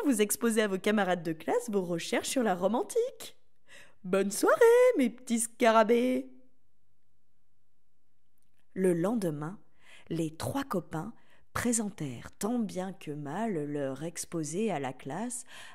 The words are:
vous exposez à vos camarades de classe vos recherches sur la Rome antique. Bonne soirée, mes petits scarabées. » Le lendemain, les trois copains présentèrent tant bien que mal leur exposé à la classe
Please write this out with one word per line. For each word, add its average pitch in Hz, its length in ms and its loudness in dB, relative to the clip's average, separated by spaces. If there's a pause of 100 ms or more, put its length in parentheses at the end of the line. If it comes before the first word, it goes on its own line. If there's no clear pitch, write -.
vous 254 160 4
exposez 220 420 2
à 214 40 4
vos 190 140 -2
camarades 190 420 2
de 165 100 -2
classe 359 380 -2
vos 196 140 0
recherches 175 420 -2
sur 262 160 0
la 196 140 2
Rome 190 180 2
antique. 453 640 -2 (640)
Bonne 196 300 0
soirée, 453 240 4 (420)
mes 254 120 4
petits - 280 -4
scarabées. » 240 880 4 (2500)
Le 185 220 4
lendemain, 170 680 -2 (480)
les 160 280 -4
trois - 280 -4
copains 170 500 -6 (380)
présentèrent 202 840 -4
tant 240 220 -2
bien 185 340 -4
que 156 200 -10
mal 151 400 -4
leur 147 500 -4
exposé 170 680 -4
à 147 80 -2
la 135 120 -4
classe 185 520 -8 (300)